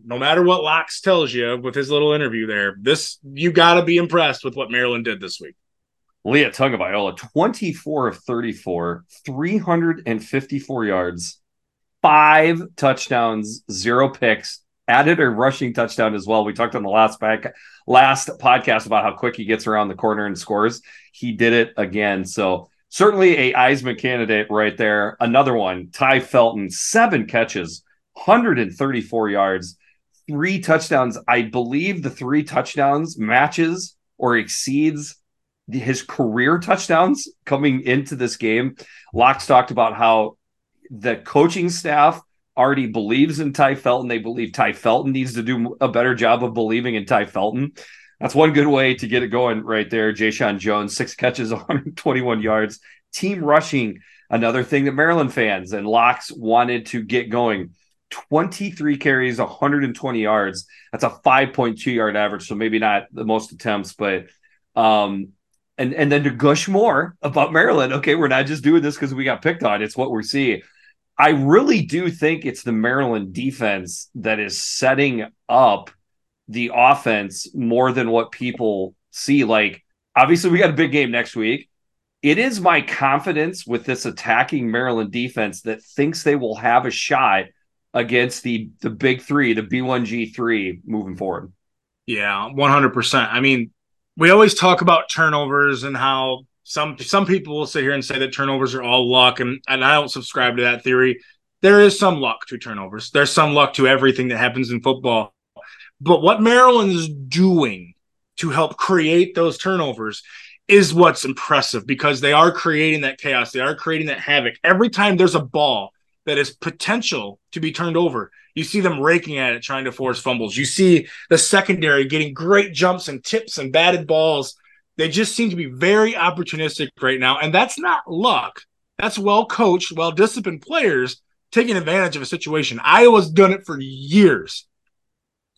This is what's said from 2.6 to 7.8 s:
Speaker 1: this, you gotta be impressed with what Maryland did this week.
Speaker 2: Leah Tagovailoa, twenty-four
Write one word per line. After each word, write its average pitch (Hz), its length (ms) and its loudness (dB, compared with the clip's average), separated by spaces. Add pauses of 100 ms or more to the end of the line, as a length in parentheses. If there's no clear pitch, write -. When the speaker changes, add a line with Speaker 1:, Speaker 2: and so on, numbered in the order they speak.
Speaker 1:
this, 139 440 -2
you 143 280 -2
gotta 170 320 6
be 170 140 0
impressed 165 460 0
with 123 120 -8
what 123 160 -8
Maryland 120 340 -2
did 107 160 -6
this 92 180 -12
week. 78 160 -20 (680)
Speaker 2:
Leah 127 280 2
Tagovailoa, 101 640 -2
twenty-four 151 880 -4